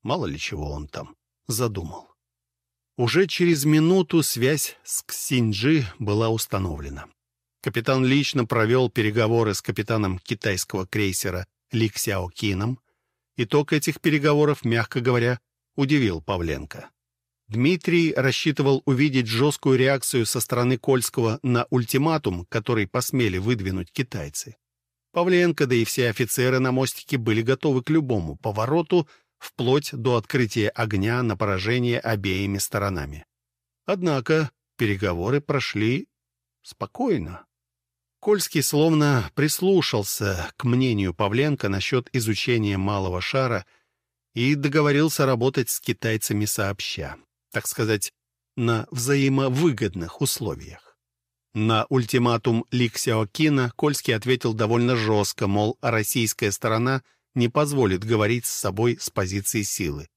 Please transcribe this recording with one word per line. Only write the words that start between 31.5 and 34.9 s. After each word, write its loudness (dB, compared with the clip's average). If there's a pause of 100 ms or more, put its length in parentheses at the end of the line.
обеими -2
сторонами. -4 (580)
Однако 0 (240)
переговоры 0